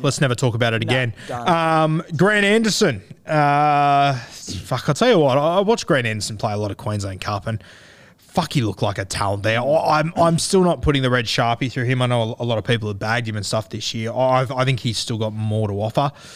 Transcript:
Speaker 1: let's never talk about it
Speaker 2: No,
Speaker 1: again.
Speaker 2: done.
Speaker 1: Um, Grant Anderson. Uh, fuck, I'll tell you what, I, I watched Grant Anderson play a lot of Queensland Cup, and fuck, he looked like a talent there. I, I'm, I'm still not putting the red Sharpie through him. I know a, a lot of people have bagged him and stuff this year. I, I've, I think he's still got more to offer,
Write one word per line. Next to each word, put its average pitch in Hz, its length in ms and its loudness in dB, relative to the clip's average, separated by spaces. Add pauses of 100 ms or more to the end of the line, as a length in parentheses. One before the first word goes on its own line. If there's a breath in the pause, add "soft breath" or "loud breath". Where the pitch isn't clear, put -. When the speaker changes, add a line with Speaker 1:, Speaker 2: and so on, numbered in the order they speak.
Speaker 1:
let's 139 180 0
never 127 140 2
talk 117 200 0
about 117 200 2
it 110 100 0
Speaker 2:
No, 110 80 -2
Speaker 1:
again. 127 220 0 (120)
Speaker 2:
done. 120 220 -6
Speaker 1:
Um, 160 540 2 (120)
Grant 202 300 4
Anderson. 202 580 2 (240)
Uh, 143 880 4
fuck, - 760 -8
I'll 147 60 2
tell 240 140 2
you 220 100 6
what, 139 200 4
I, 165 180 2
I 202 40 2
watched 214 260 0
Grant 127 200 2
Anderson 107 300 -4
play 107 160 -2
a 104 60 -4
lot 104 120 -2
of 98 60 -8
Queensland 98 460 -6
Cup, 104 240 -4
and 113 180 -6 (540 loud breath)
fuck, - 340 -4
he 143 100 0
looked 104 200 -2
like 104 160 -2
a 101 60 -4
talent 101 400 -4
there. 110 160 0
I, 151 400 2
I'm, 160 160 -2
I'm 165 220 4
still 185 260 2
not 156 180 0
putting 143 200 2
the 131 80 2
red 123 140 2
Sharpie 117 480 0
through 131 120 -4
him. 127 180 0
I 127 40 2
know 120 320 0
a, - 40 -4
a - 20 -4
lot 117 140 0
of 101 60 -6
people 110 240 -2
have 98 100 -6
bagged 113 300 -2
him 107 80 -4
and 101 100 -6
stuff 110 240 -4
this - 240 -8
year. 113 180 -6
I, 127 300 2
I've, 131 100 -4
I 127 120 0
think 131 160 0
he's 113 180 -4
still 117 200 -6
got 110 140 -4
more 107 360 -2
to 101 60 -4
offer, 113 380 -2 (240 loud breath)